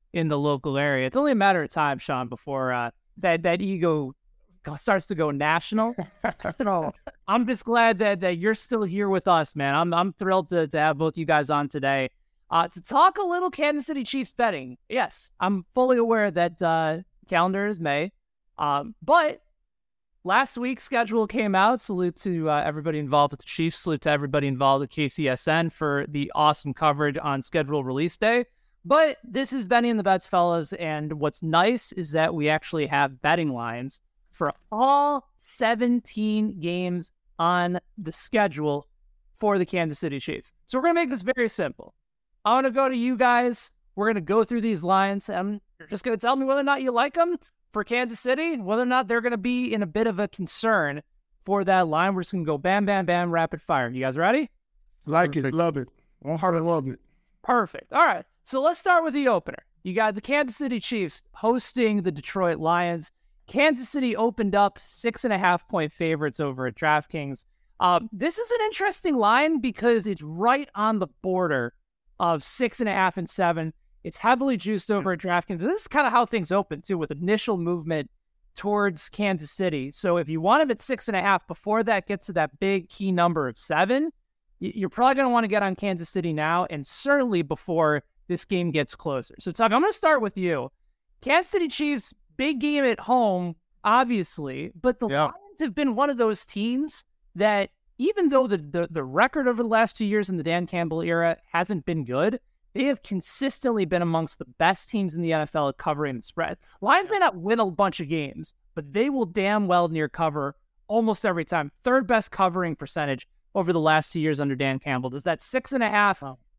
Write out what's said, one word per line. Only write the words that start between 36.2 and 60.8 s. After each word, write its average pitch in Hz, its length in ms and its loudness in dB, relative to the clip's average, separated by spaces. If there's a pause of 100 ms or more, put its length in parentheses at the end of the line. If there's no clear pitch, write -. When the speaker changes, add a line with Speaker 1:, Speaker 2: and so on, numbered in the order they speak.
Speaker 1:
games 175 520 -4 (260)
on 175 420 2 (160)
the 160 160 -10
schedule 151 760 -2 (520)
for 208 180 2
the 185 80 2
Kansas 165 340 -2
City 143 220 -4
Chiefs. - 320 -10 (140)
So 254 120 -4
we're 262 40 -2
gonna 339 120 4
make 330 160 2
this 240 120 -6
very 233 260 0
simple. - 460 -6 (500)
I 220 100 4
wanna 262 160 2
go 269 180 2
to 262 80 -2
you 240 200 0
guys. 240 540 2 (240)
We're 208 140 0
gonna 214 120 2
go 202 240 4
through 233 180 -2
these 208 200 0
lines, 196 480 2
and 202 300 -4 (180)
you're 160 100 -20
just 208 160 -8
gonna 226 140 0
tell 247 180 2
me 269 80 0
whether 269 160 2
or 277 40 0
not 277 180 0
you 262 80 0
like 247 260 2
'em 339 220 2 (320)
for 208 140 -4
Kansas 233 340 -2
City, 294 380 0
whether 214 240 -2
or 247 60 0
not 247 220 0
they're 233 120 2
gonna 240 160 -2
be 247 380 -2
in 208 80 0
a 196 40 -2
bit 214 200 0
of 196 120 -2
a 208 80 -2
concern 165 760 -2 (420)
for 196 200 0
that 185 220 4
line. 170 280 2
We're 185 80 -2
just - 100 -8
gonna 180 120 -2
go 151 120 0
bam, 190 300 2
bam, 196 180 0
bam, 175 260 0
rapid 165 300 0
fire. 131 300 0
You 127 100 -6
guys 131 160 -2
ready? 226 340 2 (540)
Speaker 2:
Like 160 320 2
it, 143 60 0
Speaker 1:
Perfect. 135 120 0
Speaker 2:
love 165 220 0
it. 131 120 -6 (340)
Won't 156 180 -4
hurt 185 140 2
it, 165 80 0
love 160 260 0
it. 123 100 -8 (440)
Speaker 1:
Perfect. - 500 0
All 320 140 6
right. 180 180 0 (200)
So 262 180 -4
let's 330 160 2
start 349 260 4
with 302 80 -2
the 277 160 0
opener. 175 300 -2 (240)
You 185 100 -6
got 214 220 2
the 208 80 -8
Kansas 277 340 -2
City 247 240 -4